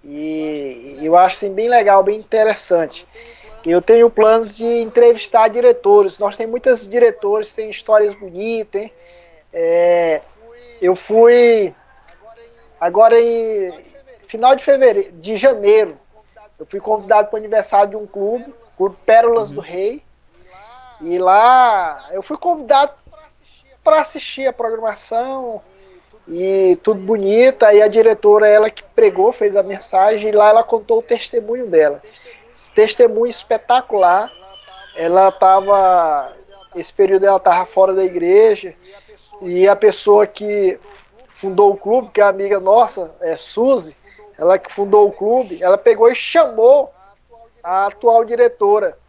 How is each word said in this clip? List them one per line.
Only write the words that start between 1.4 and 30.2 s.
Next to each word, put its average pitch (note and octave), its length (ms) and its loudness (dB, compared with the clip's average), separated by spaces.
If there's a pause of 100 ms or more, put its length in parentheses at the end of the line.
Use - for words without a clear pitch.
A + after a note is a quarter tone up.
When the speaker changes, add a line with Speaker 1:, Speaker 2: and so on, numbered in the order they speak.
Speaker 1:
bem A3 140 -4
legal, G3+ 360 2
bem G#3 140 -2
interessante. G#3 880 -4 (600)
Eu F3 160 0
tenho A#3 280 4
planos A3 460 0
de A3+ 100 -10
entrevistar A#3 840 2
diretores. G#3 720 2
Nós G3+ 180 -6
temos A3+ 140 -8
muitos A#3+ 360 -4
diretores, G#3+ 640 -2
tem A3 160 -12
histórias G#3+ 440 -2
bonitas, G3+ 680 -10
hein? A3 120 -16 (580)
É, E3+ 720 0 (600)
eu F3+ 140 0
fui A#3 800 2 (1040)
agora G#3+ 400 4
em A3 540 -4 (520)
final B3 300 0
de B3+ 80 -14
fevereiro, B3+ 500 0
de F3 220 -12
janeiro, G#3 600 0 (600)
eu D#3 80 -20
fui G3 140 -14
convidado G#3 480 0
para A3 80 -8
o G#3+ 40 -8
aniversário G#3 500 -2
de G#3 80 -14
um G#3 100 -14
clube, G#3+ 460 -8 (240)
Clube F#3+ 280 -6
Pérolas A#3 440 2
Speaker 2:
Uhum. C#3+ 60 -16
Speaker 1:
do G3+ 60 -10
Rei. G3 420 -8 (1000)
E F3 160 -6
lá F#3+ 960 2
eu F#3+ 100 -8
fui - 140 -14
convidado C#4+ 560 -2 (880)
pra D#4 200 2
assistir - 460 -10
a B3 60 -4
programação A3+ 1080 -8 (680)
e F#3 560 0
tudo G#3 160 -2
bonito. A3 640 0
Aí G#3 180 6
a G#3+ 60 4
diretora, G#3+ 640 4
ela G#3+ 200 4
que - 140 -16
pregou, G3+ 480 0
fez G3+ 240 -4
a G3 80 2
mensagem, G3+ 680 -2